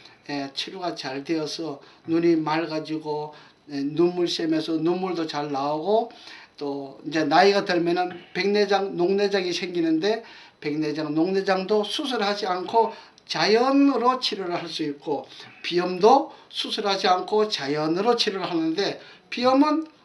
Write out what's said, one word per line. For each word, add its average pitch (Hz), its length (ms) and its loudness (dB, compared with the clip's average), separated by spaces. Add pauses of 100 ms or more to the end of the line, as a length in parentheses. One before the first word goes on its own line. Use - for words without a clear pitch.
(280)
예, 139 260 -6
치료가 180 400 -8
잘 143 300 -8
되어서 156 560 -6 (260)
눈이 170 300 4
맑아지고, 151 960 -4 (360)
예, 143 100 -8
눈물 170 480 0
샘에서 160 460 -2
눈물도 170 520 -2
잘 147 240 -4
나오고, 156 640 -2 (460)
또 139 480 -8
이제 156 180 0
나이가 196 400 6
들면은 180 460 0 (240)
백내장, 196 640 2
녹내장이 190 560 2
생기는데, 170 680 0 (380)
백내장, 151 540 -4
녹내장도 190 680 0
수술하지 214 640 -4
않고 185 460 0 (340)
자연으로 247 920 4
치료를 185 340 -4
할 160 140 -6
수 160 160 -6
있고, 143 420 -6 (360)
비염도 185 680 4 (160)
수술하지 196 600 -2
않고 214 400 2
자연으로 160 680 0
치료를 190 340 -2
하는데, 165 500 -2 (300)
비염은, 277 560 4 (180)